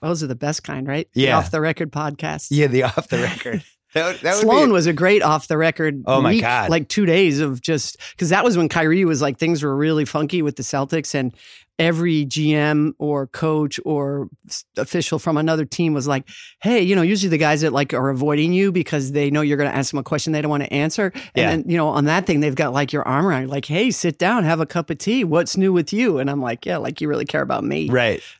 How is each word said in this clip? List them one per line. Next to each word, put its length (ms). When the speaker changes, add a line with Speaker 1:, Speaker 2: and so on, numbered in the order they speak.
Speaker 1:
Those 220
are 40
the 80
best 300
kind, 200
right? 280
The 80
Speaker 2:
Yeah. 160
Speaker 1:
off 140
the 100
record 280
podcast. 600
Speaker 2:
Yeah, 180
the 160
off 240
the 120
record. 480
Speaker 1:
<laughs> 60
Speaker 2:
That 140
would, 140
that 160
would 40
Speaker 1:
Sloan 280
Speaker 2:
be 20
Speaker 1:
was 160
a 60
great 280
off 260
the 80
record 520
Speaker 2:
Oh 120
my 120
Speaker 1:
week, 100
Speaker 2:
God. 300
Speaker 1:
like, 180
two 160
days 340
of 220
just, 360
'cause 120
that 140
was 140
when 100
Kyrie 380
was 160
like, 160
things 240
were 160
really 260
funky 380
with 140
the 80
Celtics, 500
and 180
every 460
G 280
M 460
or 260
coach 580
or 460
s-, 160
official 400
from 200
another 280
team 300
was 120
like, 220
"Hey, 220
you 120
know, 60
usually 300
the 80
guys 220
that, 120
like, 220
are 140
avoiding 440
you 180
because 400
they 200
know 100
you're 160
gonna 140
ask 180
them 100
a 40
question 300
they 80
don't 100
wanna 140
answer." 500
And 80
Speaker 2:
Yeah. 140
Speaker 1:
then, 180
you 80
know, 120
on 180
that 220
thing, 140
they've 120
got, 200
like, 200
your 140
arm 180
around 160
you, 60
like, 180
"Hey, 240
sit 300
down, 240
have 160
a 80
cup 240
of 80
tea. 240
What's 340
new 160
with 180
you?" 280
And 100
I'm 140
like, 200
"Yeah, 140
like, 240
you 80
really 160
care 160
about 220
me." 260
Speaker 2:
Right. 320